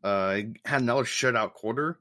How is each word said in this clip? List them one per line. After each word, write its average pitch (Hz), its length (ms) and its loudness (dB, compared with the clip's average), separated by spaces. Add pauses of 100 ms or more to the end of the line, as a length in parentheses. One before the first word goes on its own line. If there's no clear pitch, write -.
Uh, 98 320 2
he 107 180 -4 (120)
had 139 160 0
another 120 240 2
shutout 117 480 0
quarter. 143 480 -4